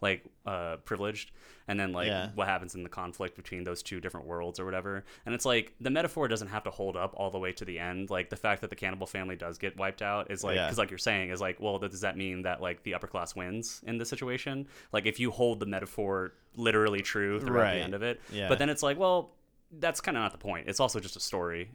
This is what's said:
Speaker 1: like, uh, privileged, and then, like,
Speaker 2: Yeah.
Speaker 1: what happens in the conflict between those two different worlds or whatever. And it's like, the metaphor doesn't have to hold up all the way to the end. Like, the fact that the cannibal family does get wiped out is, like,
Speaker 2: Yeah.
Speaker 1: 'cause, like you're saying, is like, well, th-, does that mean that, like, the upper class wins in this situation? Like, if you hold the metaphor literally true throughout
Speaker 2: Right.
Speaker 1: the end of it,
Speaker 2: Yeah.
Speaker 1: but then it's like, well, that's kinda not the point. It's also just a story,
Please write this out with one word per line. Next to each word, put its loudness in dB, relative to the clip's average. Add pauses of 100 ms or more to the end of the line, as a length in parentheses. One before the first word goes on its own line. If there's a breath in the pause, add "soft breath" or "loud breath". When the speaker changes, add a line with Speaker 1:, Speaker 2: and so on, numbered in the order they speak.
Speaker 1:
like, 2 (200)
uh, -2
privileged, -4 (380 loud breath)
and 0
then, 2
like, 2
Speaker 2:
Yeah. 0
Speaker 1:
what 0
happens -2
in -6
the -8
conflict -6
between -8
those -4
two -6
different -6
worlds -4
or -4
whatever. -4 (220 loud breath)
And -2
it's -2
like, 4
the 0
metaphor 2
doesn't 0
have -4
to -2
hold -2
up 0
all 0
the -4
way -2
to -8
the -6
end. -4
Like, 0
the -6
fact 2
that -4
the -10
cannibal -4
family -4
does -6
get -4
wiped -2
out 0
is, -6
like, 2
Speaker 2:
Yeah. 4
Speaker 1:
'cause, 0
like 4
you're -8
saying, 2
is -2
like, -2
well, 2
th-, -2
does -10
that 0
mean -2
that, 0
like, -4
the -4
upper -4
class -4
wins -6
in -2
this -2
situation? -4 (260 loud breath)
Like, 2
if 0
you 2
hold 4
the -2
metaphor -2 (220)
literally 6
true 2
throughout 0 (100)
Speaker 2:
Right. 6
Speaker 1:
the 2
end -4
of -2
it, -2 (120)
Speaker 2:
Yeah. -2
Speaker 1:
but 6
then 4
it's 0
like, 4
well, 4 (360)
that's 0
kinda 0
not 2
the -12
point. -4
It's 2
also 4
just -6
a -8
story, -2